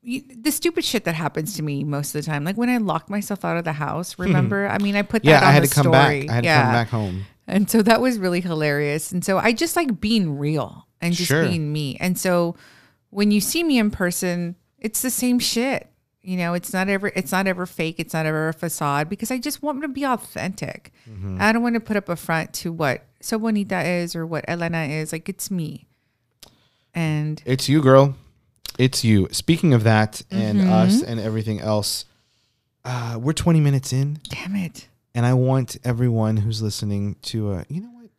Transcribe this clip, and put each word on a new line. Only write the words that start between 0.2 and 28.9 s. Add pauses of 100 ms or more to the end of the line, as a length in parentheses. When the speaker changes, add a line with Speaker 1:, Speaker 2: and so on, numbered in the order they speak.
Speaker 1:
the
stupid
shit
that
happens
to
me
most
of
the
time,
like
when
I
lock
myself
out
of
the
house,
Speaker 2:
<laughs>
Speaker 1:
remember?
I
mean,
I
put
Speaker 2:
Yeah,
Speaker 1:
that
on
Speaker 2:
I
had
Speaker 1:
the
Speaker 2:
to
come
back.
Speaker 1:
story.
Speaker 2:
I
had
to
Speaker 1:
Yeah.
Speaker 2:
come
back
home. (240)
Speaker 1:
And
so
that
was
really
hilarious.
And
so
I
just
like
being
real (140)
and
just
Speaker 2:
Sure.
Speaker 1:
being
me.
And
so (560)
when
you
see
me
in
person, (240)
it's
the
same
shit. (340)
You
know,
it's
not
ever,
it's
not
ever
fake.
It's
not
ever
a
facade,
because
I
just
want
to
be
authentic. (180)
Speaker 2:
Mm-hmm.
Speaker 1:
I
don't
want
to
put
up
a
front
to
what (160)
So
Bonita
is
or
what
Elena
is.
Like,
it's
me. (1080)
And
Speaker 2:
It's
you,
girl. (640)
It's